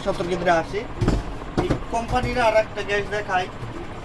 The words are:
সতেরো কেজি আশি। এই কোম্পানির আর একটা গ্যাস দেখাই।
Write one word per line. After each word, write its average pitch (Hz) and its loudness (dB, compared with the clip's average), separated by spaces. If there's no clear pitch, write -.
সতেরো 190 0
কেজি 175 0
আশি। 196 -6
এই 180 0
কোম্পানির 240 0
আর 214 6
একটা 208 -6
গ্যাস 202 2
দেখাই। 190 0